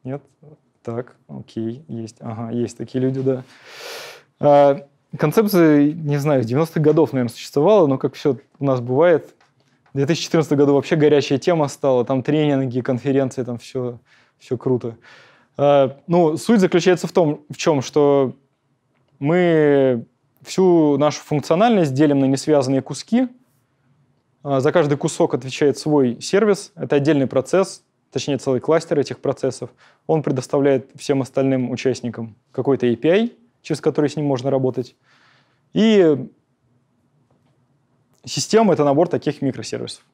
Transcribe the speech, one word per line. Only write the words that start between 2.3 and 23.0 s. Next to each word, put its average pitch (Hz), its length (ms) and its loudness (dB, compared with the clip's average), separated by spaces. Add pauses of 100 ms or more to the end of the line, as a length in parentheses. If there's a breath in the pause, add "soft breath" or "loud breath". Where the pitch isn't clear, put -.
есть 120 260 -6
такие 127 240 -8
люди, 131 220 -4
да. 131 200 -2 (960 loud breath)
А, 143 480 4 (300)
концепция, 156 760 4
не 147 260 -4
знаю, 139 240 0
с 117 40 -4
девяностых 151 360 -2
годов, 151 320 2
наверное, 120 180 -2
существовала, 175 540 2
но 135 100 0
как 131 180 -6
всё 135 220 -2 (220)
у 139 80 -6
нас 131 160 0
бывает, 143 520 0 (600)
в - 20 -6
две 139 80 0
тысячи 156 200 -2
четырнадцатом 151 340 0
году 139 160 4
вообще 139 220 0
горячая 147 420 2
тема 160 300 0
стала, 127 360 0
там 131 180 -2
тренинги, 135 600 0
конференции, 131 640 -2
там 120 120 -8
всё, 120 420 -10 (400 soft breath)
всё 123 200 -8
круто. 120 380 -4 (600 soft breath)
А, 139 480 2
ну, 170 320 2
суть 226 220 2
заключается 180 460 2
в - 60 -10
том, 151 380 0
в - 80 -16
чём, 147 240 0
что 143 520 2 (840)
мы 147 840 2 (360)
всю 165 540 2
нашу 143 240 0
функциональность 170 720 0
делим 139 280 2
на 135 40 2
несвязанные 135 560 0
куски. 240 480 -4 (1120)